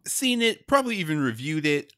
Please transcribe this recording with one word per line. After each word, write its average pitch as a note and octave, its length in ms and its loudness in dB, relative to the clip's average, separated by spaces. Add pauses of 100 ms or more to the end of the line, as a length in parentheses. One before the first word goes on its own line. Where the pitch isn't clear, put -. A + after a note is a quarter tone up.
seen B3 340 0
it, A3+ 260 0
probably B3+ 300 2
even D#3 220 -2
reviewed C#3 480 -2
it, D3 320 0